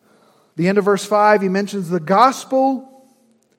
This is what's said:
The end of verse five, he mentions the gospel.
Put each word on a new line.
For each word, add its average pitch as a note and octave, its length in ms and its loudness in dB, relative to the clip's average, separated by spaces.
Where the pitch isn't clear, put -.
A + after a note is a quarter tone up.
The E3+ 100 0
end G3 100 0
of G3+ 60 2
verse G3 220 0
five, G#3 360 2
he G3 60 -2
mentions G3 420 -6
the F3 120 -4
gospel. C4 840 0